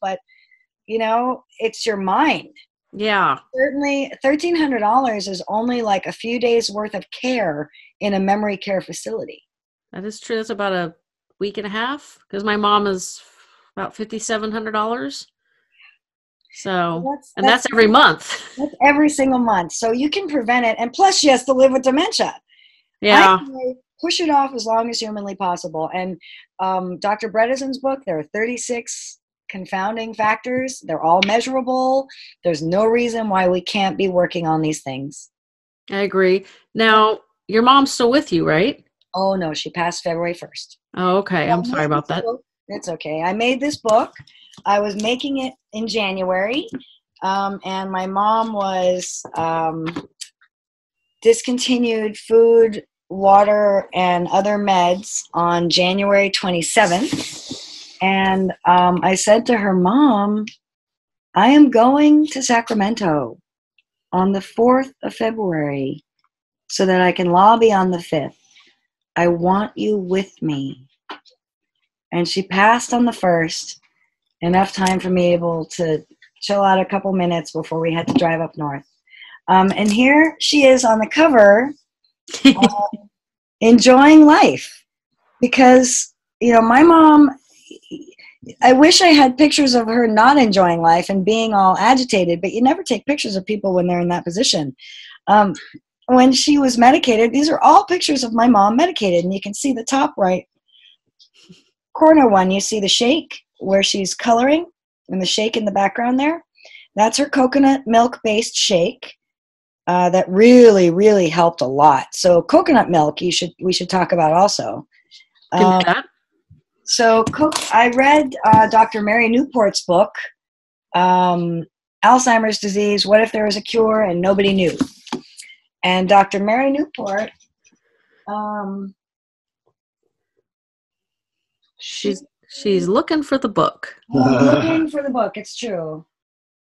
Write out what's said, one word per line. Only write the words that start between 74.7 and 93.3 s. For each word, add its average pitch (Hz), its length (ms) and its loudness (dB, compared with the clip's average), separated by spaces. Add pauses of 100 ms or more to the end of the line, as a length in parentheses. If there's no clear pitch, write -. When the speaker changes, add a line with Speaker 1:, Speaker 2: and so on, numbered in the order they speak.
Speaker 1:
time 185 260 -2
for 180 100 -8
me 175 240 2
able 170 320 -4
to 156 400 -6 (360)
chill 202 200 -2
out 190 180 2
a 185 60 -2
couple 196 280 -6
minutes 175 380 -2
before 160 280 -8
we 165 140 -2
had 165 140 -4
to - 60 -4
drive 165 280 0
up 156 160 -10
north. 143 280 -10 (600)
Um, 185 280 4
and 214 160 -2
here 285 480 2
she 294 260 0
is 262 200 6
on 220 140 2
the 214 80 -4
cover, 254 640 4 (600)
Speaker 2:
<laughs> - 120 0
Speaker 1:
uh, 262 220 6 (920)
enjoying 254 640 8
life. 294 580 2 (580)
Because, 247 720 4 (260)
you 233 140 2
know, 226 80 6
my 240 220 4
mom, 311 480 8 (1300)
I 254 120 6
wish 311 280 6
I 359 60 6
had 285 300 6
pictures 285 360 2
of 233 140 0
her 233 200 0
not 226 300 4
enjoying 185 440 2
life 165 280 2
and 190 160 -2
being 220 300 -2
all 190 240 4
agitated, 202 640 0
but 190 100 -6
you 220 100 -4
never 320 220 2
take 220 240 -6
pictures 262 280 -4